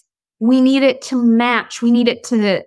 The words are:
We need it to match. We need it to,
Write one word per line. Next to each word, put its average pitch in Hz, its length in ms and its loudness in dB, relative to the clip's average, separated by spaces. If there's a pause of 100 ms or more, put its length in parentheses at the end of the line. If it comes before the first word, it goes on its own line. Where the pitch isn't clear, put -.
(420)
We 254 180 2
need 262 220 2
it 262 220 0
to 247 200 -4
match. 233 600 0
We 233 80 0
need 240 160 2
it 233 180 -4
to, 208 420 -2